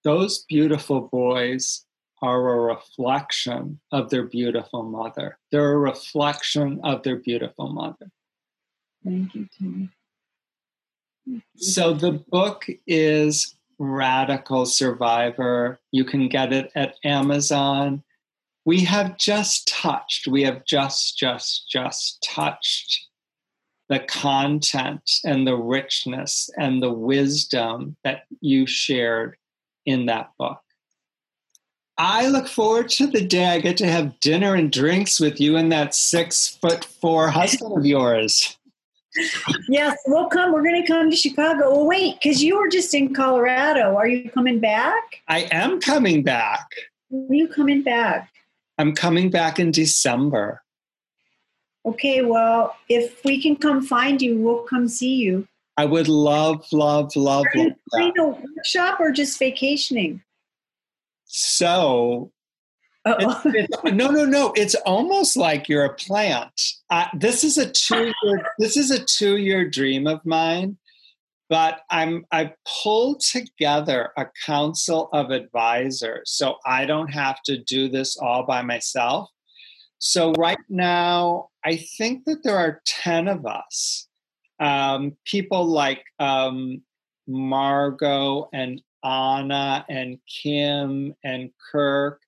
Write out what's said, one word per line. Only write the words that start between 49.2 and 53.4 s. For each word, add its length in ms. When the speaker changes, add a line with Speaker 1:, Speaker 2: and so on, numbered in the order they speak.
Speaker 1:
back 300
in 100
December. 920
Speaker 2:
Okay, 360
well, 540
if 360
we 160